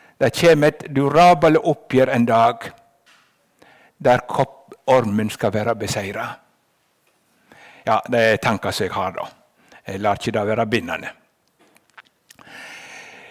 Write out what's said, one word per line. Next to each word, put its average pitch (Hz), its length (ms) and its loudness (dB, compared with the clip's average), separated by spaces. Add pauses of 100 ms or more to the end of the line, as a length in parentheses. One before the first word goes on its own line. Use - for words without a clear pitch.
(200)
Det 127 140 0
kjem 160 300 4
et 151 200 2 (120)
durabelt 156 680 4
oppgjør 131 520 0
en 120 100 2
dag 117 300 4 (1500)
der 123 140 4
koppormen 113 1120 -2
skal 107 240 -4
være 110 220 -2
beseiret. 104 540 -8 (1600)
Ja, 110 140 0 (120)
det 120 80 0
er 110 180 2
tanker 104 340 -4
som - 120 -4
jeg 90 100 -6
har 92 180 -6
da. - 140 -10 (640)
Jeg 98 120 -10
lar 101 140 -2
ikke 110 180 -8
det 104 160 -4
være 110 180 -2
bindende. 104 420 -6 (2250)